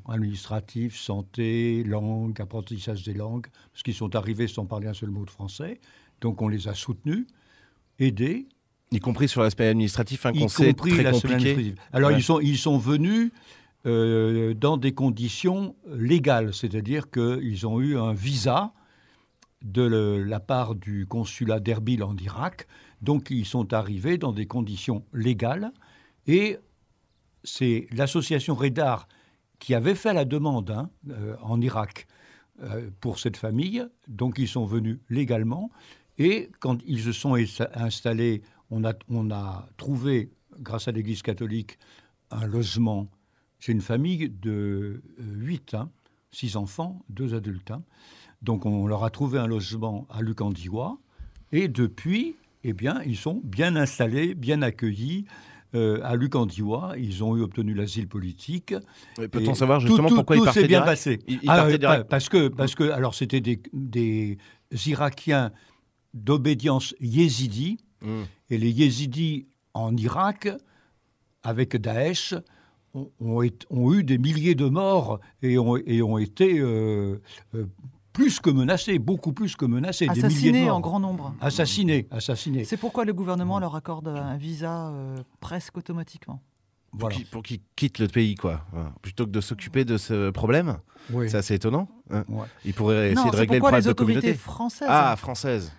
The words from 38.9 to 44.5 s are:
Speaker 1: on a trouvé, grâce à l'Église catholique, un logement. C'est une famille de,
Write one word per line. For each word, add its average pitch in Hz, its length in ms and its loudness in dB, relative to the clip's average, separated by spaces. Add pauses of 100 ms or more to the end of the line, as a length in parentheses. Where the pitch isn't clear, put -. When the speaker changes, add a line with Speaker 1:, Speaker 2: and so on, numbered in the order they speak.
Speaker 1:
on 110 220 -2
a 101 340 -8 (100)
trouvé, 135 540 -2 (300)
grâce 110 260 -8
à 123 60 -2
l'Église 107 300 -6
catholique, 107 560 -6 (520)
un 113 160 -4
logement. 107 640 -2 (500)
C'est - 140 -4
une 110 80 2
famille 151 500 -2
de, 104 720 -6 (180)